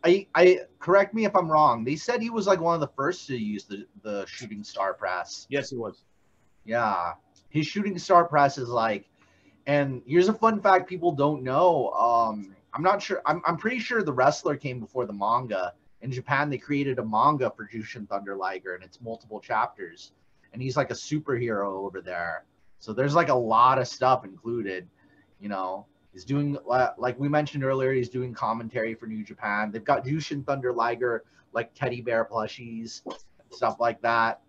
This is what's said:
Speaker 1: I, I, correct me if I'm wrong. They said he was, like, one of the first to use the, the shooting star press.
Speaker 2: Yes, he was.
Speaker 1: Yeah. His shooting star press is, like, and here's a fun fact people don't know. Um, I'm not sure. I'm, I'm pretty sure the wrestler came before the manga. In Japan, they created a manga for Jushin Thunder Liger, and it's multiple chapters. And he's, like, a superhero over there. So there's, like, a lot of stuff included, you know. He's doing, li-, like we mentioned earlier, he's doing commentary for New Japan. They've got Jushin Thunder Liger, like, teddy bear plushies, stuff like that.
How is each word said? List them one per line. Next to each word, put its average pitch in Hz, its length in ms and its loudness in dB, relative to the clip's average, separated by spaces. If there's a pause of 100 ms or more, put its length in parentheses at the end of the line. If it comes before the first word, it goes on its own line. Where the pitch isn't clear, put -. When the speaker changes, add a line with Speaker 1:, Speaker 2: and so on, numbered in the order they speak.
Speaker 1:
I, 190 280 4
I, 180 260 8 (200)
correct 196 340 4
me 220 120 0
if 196 100 0
I'm 170 160 2
wrong. 139 320 6
They 143 140 -2
said 240 240 -2
he 226 80 -4
was, 220 180 -2
like, 190 140 4
one 170 140 2
of 170 40 -2
the 143 160 -2
first 156 320 -4
to 135 80 -4
use 104 300 -6
the, 101 200 -14 (160)
the 101 240 -6
shooting 104 380 -14
star 98 300 -4
press. 90 560 -6
Speaker 2:
Yes, 139 220 -4
he 135 40 -10
was. 110 300 -10 (580)
Speaker 1:
Yeah. 104 480 -2 (380)
His 151 180 -2
shooting 196 300 -4
star 175 280 6
press 143 320 4
is, 123 120 -8
like, 113 400 -2 (580)
and 139 400 0
here's 175 220 4
a 220 40 2
fun 220 280 2
fact 185 260 6
people 175 240 0
don't 143 320 0
know. 135 480 2
Um, 110 640 0 (180)
I'm 151 100 -4
not 196 180 2
sure. - 240 -4
I'm, 156 200 0
I'm 165 120 0
pretty 240 220 -2
sure 220 220 -2
the 156 120 -2
wrestler 143 420 2
came 127 240 -8
before 120 260 -4
the 104 60 -10
manga. 101 640 -2 (280)
In 131 120 -8
Japan, 139 360 -2
they 135 80 -4
created 139 420 -2
a 113 60 -4
manga 123 460 2
for 107 160 -16
Jushin 110 400 -12
Thunder 98 300 -6
Liger, 92 380 -6
and 92 100 -18
it's - 160 -20
multiple 110 400 -12
chapters. 104 720 -6 (400)
And 123 80 -10
he's, 131 160 -4
like, 135 140 0
a - 20 -4
superhero 117 920 -4
over 92 140 -10
there. 87 460 -8 (340)
So 110 140 -10
there's, 139 220 2
like, 170 120 4
a 139 80 4
lot 123 440 4
of - 100 -2
stuff 127 340 2
included, 95 640 -8 (540)
you 104 80 -10
know. 95 380 -6 (260)
He's 92 100 -20
doing, 143 420 -2
li-, 123 220 4 (100)
like 123 220 -4
we 143 80 -2
mentioned 147 380 0
earlier, 135 260 2
he's 127 180 0
doing 123 240 -6
commentary 113 640 -4
for 113 120 -14
New 110 160 -8
Japan. 107 480 -4
They've 110 120 -8
got 131 220 2
Jushin 147 400 -4
Thunder 131 260 -2
Liger, 117 540 -2 (260)
like, 117 240 -6
teddy 123 260 -4
bear 113 240 0
plushies, 113 760 -8 (500)
stuff 113 300 -2
like 117 200 0
that. 113 480 2